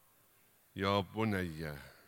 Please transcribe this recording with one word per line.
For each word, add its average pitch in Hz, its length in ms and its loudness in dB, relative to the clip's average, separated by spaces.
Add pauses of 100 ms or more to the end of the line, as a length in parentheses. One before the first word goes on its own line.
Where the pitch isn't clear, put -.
(760)
یا 98 260 4
بنی 92 680 0 (360)